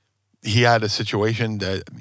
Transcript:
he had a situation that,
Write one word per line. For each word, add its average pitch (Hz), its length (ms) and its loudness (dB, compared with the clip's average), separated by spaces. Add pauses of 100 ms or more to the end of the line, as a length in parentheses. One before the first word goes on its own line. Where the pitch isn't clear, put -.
(420)
he 120 220 0
had 117 200 6
a 104 60 -2
situation 110 720 -2
that, 95 240 -4 (180)